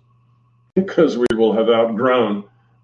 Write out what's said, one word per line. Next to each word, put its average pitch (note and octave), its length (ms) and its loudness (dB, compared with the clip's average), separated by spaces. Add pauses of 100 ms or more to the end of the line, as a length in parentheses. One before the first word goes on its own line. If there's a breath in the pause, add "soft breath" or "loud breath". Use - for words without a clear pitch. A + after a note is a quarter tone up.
(760)
because E3+ 420 0
we A#2+ 180 -2
will A2 200 2
have A2+ 160 0
outgrown A2+ 720 0 (400)